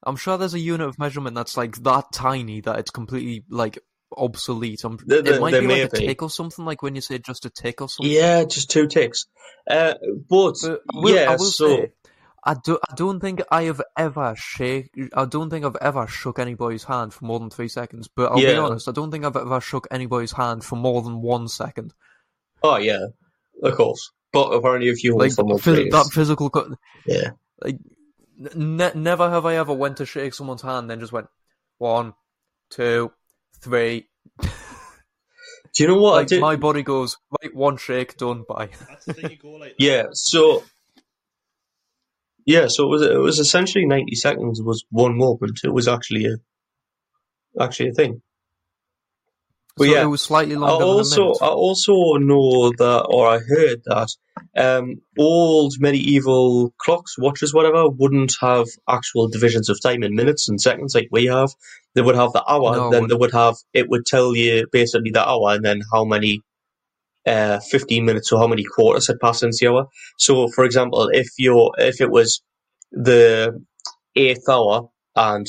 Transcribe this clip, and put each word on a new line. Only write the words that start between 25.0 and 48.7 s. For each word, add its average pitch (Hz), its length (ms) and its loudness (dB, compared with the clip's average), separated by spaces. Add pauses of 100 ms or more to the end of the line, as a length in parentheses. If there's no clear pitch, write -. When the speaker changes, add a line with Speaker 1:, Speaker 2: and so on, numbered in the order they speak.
Speaker 2:
you 117 120 2
Speaker 1:
Like, 127 180 2
Speaker 2:
for 104 100 -2
more 104 140 0
Speaker 1:
phys-, 160 260 2
Speaker 2:
days. - 80 -6
Speaker 1:
that 151 200 4
physical 151 380 0
co- 139 240 -4 (320)
Speaker 2:
Yeah. - 240 -2 (320)
Speaker 1:
Like, 135 160 -10 (800)
n-, 156 200 -4
ne-, 175 180 0
never 170 360 0
have 170 160 -2
I 165 100 -2
ever 151 160 -2
went 139 260 -4
to 139 80 -8
shake 139 280 -10
someone's 131 280 -14
hand 131 160 -8
and 117 120 -10
then 113 100 -12
just 113 120 -16
went, 113 160 -8 (500)
"One, 117 360 -2 (560)
two, 117 420 -4 (480)
three." 117 480 -4 (160)
<laughs> - 160 -20
Speaker 2:
Do - 80 -4 (1300)
you 151 80 2
know 185 140 4
what 208 140 6
I - 20 4
Speaker 1:
Like, 143 120 2
Speaker 2:
did? 180 120 2
Speaker 1:
my 156 160 0
body 147 260 -2
goes, 131 360 -6 (240)
"Right, 160 120 -18
one 139 220 -2
shake, 127 400 -8
done, 120 320 -8
bye." 110 220 -10 (100)
<laughs> - 80 -20
Speaker 3:
That's - 160 -20
the 165 100 -10
thing, 156 160 -12
you - 60 -20
go 151 160 -20
like 151 240 -20
that. 135 80 0
Speaker 2:
Yeah, 131 280 2
so, 156 520 2 (1800)
yeah, 156 220 4
so 139 160 0
it 135 40 2
was, 151 140 0
it 135 160 4
was 147 200 2
essentially 180 480 0
ninety 139 280 -2
seconds 117 480 -4
was 113 280 -6
one 120 280 2
moment. 117 460 -2
It 143 100 -2
was 120 140 0
actually 117 380 -2
a, 113 100 -4 (1300)
actually 123 280 -4
a 113 40 -8
thing. 120 280 0 (1500)